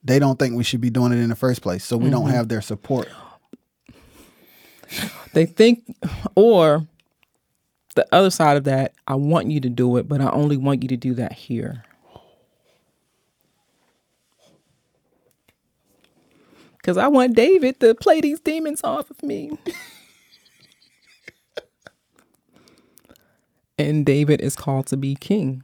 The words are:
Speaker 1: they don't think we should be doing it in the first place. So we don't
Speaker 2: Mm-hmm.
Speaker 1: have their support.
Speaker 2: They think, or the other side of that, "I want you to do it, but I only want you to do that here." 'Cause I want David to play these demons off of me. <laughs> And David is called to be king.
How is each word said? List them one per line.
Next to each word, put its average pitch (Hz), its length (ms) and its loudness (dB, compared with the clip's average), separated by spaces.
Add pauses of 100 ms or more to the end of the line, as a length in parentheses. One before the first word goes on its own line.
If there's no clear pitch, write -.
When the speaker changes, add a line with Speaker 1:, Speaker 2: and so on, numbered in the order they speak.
Speaker 1:
they 127 140 4
don't 135 200 2
think 127 180 -2
we 120 80 -2
should 120 160 -4
be 123 100 0
doing 123 220 2
it 120 60 0
in 117 100 0
the 113 80 -2
first 127 260 -2
place. 92 220 -6
So 123 120 -4
we 123 140 0
don't 143 140 0
Speaker 2:
Mm-hmm. 139 100 0
Speaker 1:
have 117 140 0
their 110 140 -4
support. 113 460 -6 (2250)
Speaker 2:
They 165 120 4
think, 233 380 4 (500)
or 165 520 4 (1080)
the - 160 2
other 185 180 4
side 151 260 2
of 139 80 -2
that, 135 300 -2 (120)
"I 135 100 -4
want 143 340 0
you 151 100 -2
to 131 80 -4
do 123 300 0
it, - 100 -4
but 139 120 -2
I 135 100 0
only 147 260 0
want 135 260 -2
you 131 60 -6
to 131 80 -2
do 127 180 -4
that 117 180 -6
here." 113 520 -10 (4000)
'Cause 180 140 -2
I 214 120 2
want 254 280 4
David 269 440 4
to 226 140 6
play 320 260 2
these 294 200 -2
demons 311 420 -6
off - 280 -6
of - 120 -20
me. 294 300 -10 (120)
<laughs> - 60 -10 (4000)
And 147 260 -2
David 147 380 2
is - 140 -4
called 135 320 -4
to 131 100 -4
be 139 160 -4
king. 139 500 -4